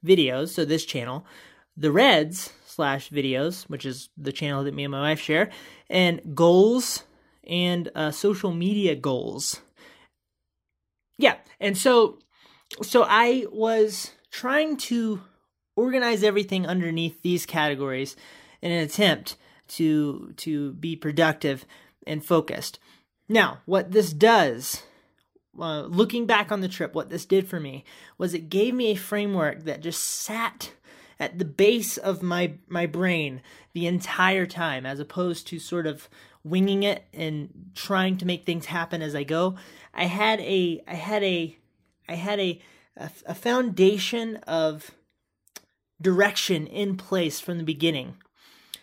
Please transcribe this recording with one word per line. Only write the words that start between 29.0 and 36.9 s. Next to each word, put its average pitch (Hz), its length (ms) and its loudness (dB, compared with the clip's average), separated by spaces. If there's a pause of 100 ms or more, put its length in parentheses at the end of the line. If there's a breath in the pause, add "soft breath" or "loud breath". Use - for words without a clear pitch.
that 151 160 -6
just 165 220 -8
sat - 720 -8 (460 loud breath)
at - 200 -6
the 180 60 -4
base 202 520 2
of 185 260 -4
my, 175 320 -2 (140)
my 175 180 -2
brain 156 540 -2 (320 loud breath)
the 170 140 -4
entire 185 600 0
time, 156 380 -6
as 139 160 -8
opposed 175 460 -6
to 175 120 -10
sort 170 280 -6
of 147 220 -8 (340 soft breath)
winging 196 400 2
it 202 300 -2